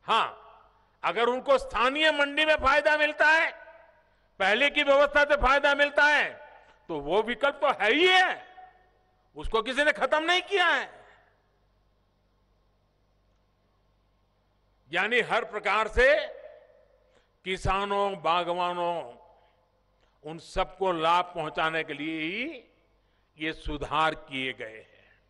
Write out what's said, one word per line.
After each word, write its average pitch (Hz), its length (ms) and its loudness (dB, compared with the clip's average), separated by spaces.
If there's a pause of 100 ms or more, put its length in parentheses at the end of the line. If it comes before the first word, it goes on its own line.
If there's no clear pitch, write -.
हाँ, 180 440 -2 (580)
अगर 180 220 0
उनको 254 320 2
स्थानीय 269 540 0
मंडी 285 320 0
में 311 100 4
फायदा 294 420 2
मिलता 302 300 0
है, 311 260 4 (840)
पहले 220 320 2
की 285 120 -2
व्यवस्था 285 420 4
से 285 120 2
फायदा 285 380 2
मिलता 285 300 2
है, 277 360 2 (480)
तो 156 120 -6
वो 165 220 0
विकल्प 240 320 -2
तो 277 300 0
है 214 80 2
ही 311 140 4
है, 370 400 2 (880)
उसको 180 260 -2
किसी 254 220 -2
ने 302 80 2
खत्म 294 320 0
नहीं 359 180 2
किया 359 240 0
है। 269 240 0 (4000)
यानी 208 280 0
हर 196 240 -2
प्रकार 208 440 -2
से 254 260 4 (1300)
किसानों, 196 760 -2
बागवानों, 175 920 -2 (1160)
उन 165 80 -12
सबको 185 540 -4
लाभ 170 320 2
पहुंचाने 160 600 -4
के 156 80 -10
लिए 156 280 -8
ही 226 440 -8 (720)
ये 160 140 -6
सुधार 151 640 -4
किए 131 380 -8
गए 110 260 -14
हैं। - 520 -20